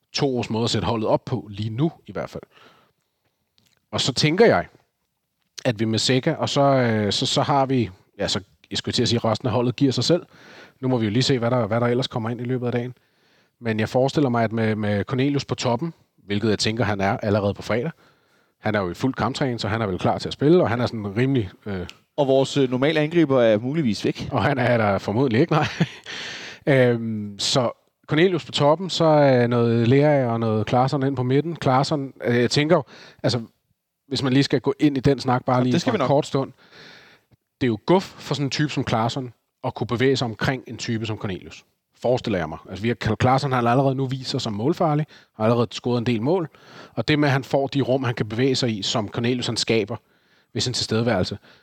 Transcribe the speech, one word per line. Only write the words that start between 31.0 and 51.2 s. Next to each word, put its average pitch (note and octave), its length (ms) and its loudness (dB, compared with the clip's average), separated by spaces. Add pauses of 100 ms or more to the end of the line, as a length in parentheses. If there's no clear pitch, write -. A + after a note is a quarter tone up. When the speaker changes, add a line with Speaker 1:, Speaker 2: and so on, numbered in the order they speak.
Speaker 1:
ind C#3 120 -2
på B2+ 80 -2
midten. D3 320 0
Klaarsson, C3+ 580 0 (100)
øh, A#2+ 140 2
jeg A#2+ 140 2
tænker D#3 240 2
jo, D3+ 80 2 (400)
altså, B2 180 0 (680)
hvis C3 160 -4
man C3 100 0
lige C#3 100 4
skal C3+ 180 0
gå C#3 180 -2
ind C#3+ 180 2
i - 20 -2
den C#3 200 2
snak, B2+ 260 -2
bare B2+ 120 2
Speaker 2:
Ja, B2+ 60 2
Speaker 1:
lige B2+ 100 2
Speaker 2:
det F3 80 2
skal C4 100 -2
Speaker 1:
for A3 60 0
Speaker 2:
vi D#3 40 -2
Speaker 1:
en - 0 -
Speaker 2:
nok. B2+ 60 2
Speaker 1:
kort D3+ 180 2
stund. C3+ 260 -4 (1080)
Det C3 60 2
er - 0 -
jo A2 180 0
guf F#3 180 4
for - 300 -12
sådan C#3+ 120 -2
en B2+ 40 -4
type D3+ 200 -2
som C3+ 140 -4
Klaarsson A#2+ 500 -2 (300)
at A2 100 -6
kunne A2+ 140 -6
bevæge B2 300 2
sig C3 80 -2
omkring A#2+ 420 -4
en A2+ 100 -12
type A2+ 280 -6
som G#2+ 120 -6
Cornelius. - 480 -10 (360)
Forestiller A#2 380 0
jeg D#2 100 -4
mig. D#2+ 80 -10 (120)
Altså, F#2 120 -12
vi A2+ 60 -2
har, A#2 280 -2
Klaarsson C3 360 0
har B2+ 60 0
allerede C3 380 2
nu C3+ 100 -4
vist C3 240 -8
sig C3 120 -4
som A2 120 -6
målfarlig, D3+ 520 0 (320)
har A2 60 -2
allerede A#2 280 2
scoret B2 260 -4
en A2+ 80 -4
del A#2 160 0
mål. E3 280 0 (440)
Og - 140 -4
det D3+ 120 2
med, D3 80 2
at C3 60 2
han C3+ 100 0
får C#3 240 0
de C#3 140 -2
rum, C3 220 0
han A#2 120 -4
kan A2+ 140 -4
bevæge B2+ 260 0
sig A#2 220 0
i, F#2+ 40 -8
som G2+ 280 -2
Cornelius A#2+ 380 -2
han A2+ 100 -4
skaber A2+ 380 0 (580)
ved A2 80 -4
sin B2 120 -4
tilstedeværelse. A2 640 -2 (260)